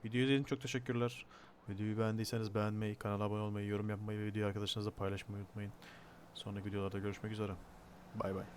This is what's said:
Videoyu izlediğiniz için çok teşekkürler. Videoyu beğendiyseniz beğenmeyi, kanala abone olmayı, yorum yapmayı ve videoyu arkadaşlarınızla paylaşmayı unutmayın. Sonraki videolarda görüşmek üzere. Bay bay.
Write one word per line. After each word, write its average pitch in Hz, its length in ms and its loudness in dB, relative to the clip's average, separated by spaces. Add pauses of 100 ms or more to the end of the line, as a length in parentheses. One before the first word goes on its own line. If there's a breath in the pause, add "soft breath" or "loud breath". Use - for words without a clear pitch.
Videoyu 120 200 4
izlediğiniz 139 220 6
için - 80 2
çok 131 80 -4
teşekkürler. 120 640 0 (420 loud breath)
Videoyu 107 300 0
beğendiyseniz 110 560 2
beğenmeyi, 107 400 2
kanala 104 300 0
abone 104 160 2
olmayı, 104 280 0
yorum 104 220 2
yapmayı 104 280 -2
ve 104 80 0
videoyu 104 220 2
arkadaşlarınızla 104 480 0
paylaşmayı 101 460 -2
unutmayın. 101 300 -6 (640 loud breath)
Sonraki 101 320 -4
videolarda 98 320 0
görüşmek 101 340 -2
üzere. 107 200 0 (640)
Bay 98 200 0
bay. 95 100 -2 (120)